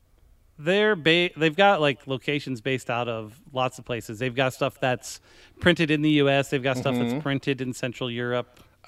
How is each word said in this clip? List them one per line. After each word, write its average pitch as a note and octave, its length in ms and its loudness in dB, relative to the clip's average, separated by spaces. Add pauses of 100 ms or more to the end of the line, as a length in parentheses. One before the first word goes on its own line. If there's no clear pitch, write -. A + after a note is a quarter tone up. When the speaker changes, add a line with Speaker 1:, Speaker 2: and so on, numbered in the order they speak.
(600)
Speaker 1:
they're G3+ 360 2
ba-, E3+ 400 2
they've D3+ 200 2
got, G3 260 6
like, C#3+ 240 0
locations C3+ 560 -4
based C3 300 -4
out A#2+ 180 -2
of A2 320 -10 (120)
lots B2+ 260 -2
of A#2 60 -18
places. A2+ 340 -8
They've B2 160 -4
got C3 180 0
stuff - 260 -4
that's - 400 -4 (400)
printed E3+ 300 2
in D3+ 140 2
the D#3 80 2
U C#3+ 180 4
S. C#3 220 2
They've C#3 100 0
got B2+ 160 0
stuff B2+ 160 -2
Speaker 2:
Mm-hmm. A#2+ 160 0
Speaker 1:
that's C#3+ 140 -4
printed C#3 360 -2
in B2+ 140 -6
Central B2+ 380 -8
Europe. B2 480 -4 (280)